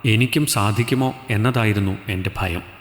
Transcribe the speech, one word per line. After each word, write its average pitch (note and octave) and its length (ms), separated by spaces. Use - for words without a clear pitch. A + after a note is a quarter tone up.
എനിക്കും B2 400
സാധിക്കുമോ A#2 640
എന്നതായിരുന്നു G#2+ 600
എൻ്റെ F#2 280
ഭയം. F#2 260